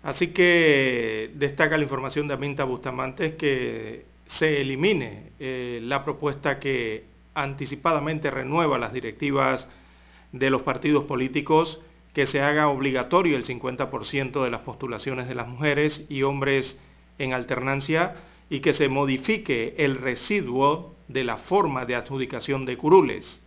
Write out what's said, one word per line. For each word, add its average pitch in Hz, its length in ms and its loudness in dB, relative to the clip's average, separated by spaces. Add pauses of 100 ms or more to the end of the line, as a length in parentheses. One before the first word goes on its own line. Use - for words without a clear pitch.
Así 170 280 -2
que 135 1040 4
destaca 147 420 2
la 151 60 2
información 135 440 -4
de 143 60 -2
Aminta 139 300 -4
Bustamante 131 720 -4
que 123 720 -2 (200)
se 151 360 0
elimine, 135 800 0
eh, 127 440 -6
la 135 200 -2
propuesta 139 560 -2
que 120 460 -2 (300)
anticipadamente 143 960 -2
renueva 135 480 0
las 113 120 -4
directivas 131 760 0 (640)
de 131 180 0
los 131 140 2
partidos 139 400 2
políticos, 143 760 0 (320)
que 139 140 2
se 139 160 0
haga 147 280 4
obligatorio 135 680 2
el 120 80 -4
cincuenta 127 460 -6
por 131 160 -8
ciento 135 360 -2
de 123 60 0
las 117 120 -4
postulaciones 123 680 -6
de 127 80 -8
las 120 120 -6
mujeres 147 640 0
y 135 140 0
hombres 139 560 0 (400)
en 131 140 -2
alternancia 135 840 0 (320)
y 139 120 -4
que 151 160 4
se 143 140 4
modifique 135 920 0
el 139 180 2
residuo 135 960 0 (140)
de 131 160 -2
la 117 140 -2
forma 147 480 0
de 123 100 -2
adjudicación 131 680 -4
de 127 140 -4
curules. 110 680 4